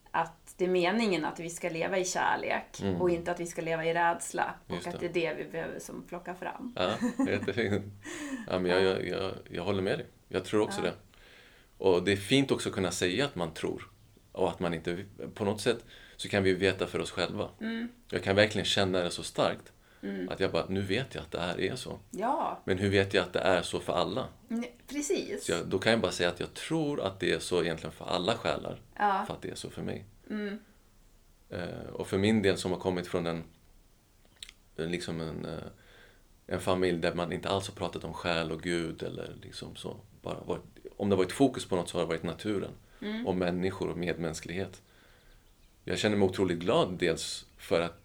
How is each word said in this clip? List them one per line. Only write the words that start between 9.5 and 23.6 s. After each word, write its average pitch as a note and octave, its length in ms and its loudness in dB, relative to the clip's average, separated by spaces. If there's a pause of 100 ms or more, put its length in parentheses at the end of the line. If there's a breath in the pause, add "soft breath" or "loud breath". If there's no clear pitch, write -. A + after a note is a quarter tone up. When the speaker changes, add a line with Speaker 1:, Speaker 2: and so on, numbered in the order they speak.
Speaker 2:
håller G2 180 2
med G#2+ 180 0
dig. - 60 -8 (220)
Jag F#2+ 180 -2
tror G#2+ 160 2
också G#2 220 0
Speaker 1:
Ja. E2+ 60 2
Speaker 2:
det. E2 40 -4 (840 soft breath)
Och F2+ 260 6
det F#2+ 80 4
är G2 60 8
fint C3+ 340 4
också A2+ 180 2
att F#2+ 60 -6
kunna F#2 160 2
säga G2 340 2
att D3 100 -8
man E2 180 -2
tror. - 360 -4 (420)
Och F#2 180 2
att E2+ 100 -4
man F2 140 0
inte... F2 320 -4 (280)
På A2 120 -4
något G#2 160 0
sätt A#2 240 2 (320 loud breath)
så - 120 -8
kan G2+ 140 4
vi F#2+ 100 6
veta F#2 340 4
för F2 120 -2
oss E2 120 -4
själva. F#2 380 -2 (120)
Speaker 1:
Mm. A3+ 280 -6 (200)
Speaker 2:
Jag F#2 140 -2
kan - 120 4
verkligen G#2 300 6
känna F#2 380 2
det F2 80 0
så E2 120 -8
starkt. - 500 0 (300 soft breath)
Speaker 1:
Mm. - 260 -6
Speaker 2:
Att - 100 -6
jag F#2+ 120 2
bara, E2+ 180 2
nu F#2+ 120 2
vet G2+ 340 -2
jag D2+ 60 -4
att - 100 -12
det - 80 -4
här E2+ 200 -2
är G#2 160 0
så. - 240 -8 (120)
Speaker 1:
Ja. A3+ 520 -2
Speaker 2:
Men F#2+ 140 2
hur G2 120 2
vet G2 240 4
jag F#2+ 100 6
att F2 100 -6
det - 60 0
är F2+ 220 4